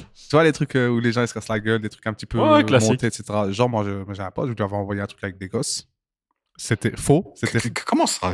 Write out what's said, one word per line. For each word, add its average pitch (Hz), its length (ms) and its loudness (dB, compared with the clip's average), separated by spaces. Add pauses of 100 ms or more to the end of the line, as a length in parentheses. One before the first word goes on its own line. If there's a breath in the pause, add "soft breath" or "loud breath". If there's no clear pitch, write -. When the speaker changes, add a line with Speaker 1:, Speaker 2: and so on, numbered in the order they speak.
(300)
Speaker 1:
Tu 147 80 2
vois, 160 80 6
les 151 80 4
trucs, - 220 -4
euh, 123 120 2
où 120 120 0
les 120 120 2
gens, 120 100 0
ils 117 60 2
se - 80 -12
cassent 107 140 -8
la 110 100 -2
gueule, 110 200 0
des 107 100 -6
trucs - 180 -14
un 110 60 -4
petit - 120 -14
peu - 140 -4
Speaker 2:
Ouais, 311 100 4
ouais, 294 140 6
classique. 117 260 4
Speaker 1:
montés, 120 180 0
et 110 40 -2
cetera. 104 400 -2
Genre, 120 180 2
moi, 110 140 0
je, 98 200 -4
moi, 98 120 -10
j'ai 98 80 -8
un 92 80 -8
pote, 156 180 -4
je 117 40 -6
lui 107 100 -4
avais 101 120 -4
envoyé 101 240 -4
un 101 60 -4
truc - 180 -12
avec 95 140 -8
des 95 100 -12
gosses. - 400 -6 (720)
C'était - 400 -2
faux. - 380 2
C'était 117 240 -2
Speaker 3:
Que, - 80 -2
que, - 180 -6
comment 302 220 2
ça ? - 260 -4